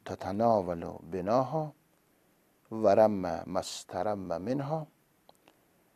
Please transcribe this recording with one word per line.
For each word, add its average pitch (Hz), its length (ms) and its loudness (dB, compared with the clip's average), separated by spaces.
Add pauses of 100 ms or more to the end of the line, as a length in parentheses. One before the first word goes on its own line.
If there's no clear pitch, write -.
تتناول 92 840 0 (200)
بناها 127 600 -2 (1000)
و 110 160 2
رم 98 600 4
ما 92 100 -2
استرم 98 600 -6
منها 131 680 -4 (1080)